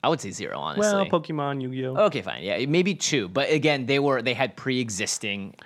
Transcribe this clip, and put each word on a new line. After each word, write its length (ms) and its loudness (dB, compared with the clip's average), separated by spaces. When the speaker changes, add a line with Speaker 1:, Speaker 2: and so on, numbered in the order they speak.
Speaker 1:
I 60 4
would 100 2
say 120 -8
zero, 260 -8
honestly. 240 -2
Speaker 2:
Well, 140 2
Pokemon, 560 -2
Yu-Gi-Oh. 440 0
Speaker 1:
Okay, 180 0
fine. 180 -8
Yeah, 240 -2
maybe 300 4
two. 320 0
But 240 0
again, 340 2
they 140 2
were, 240 2
they 100 0
had 220 0
pre-existing 960 -4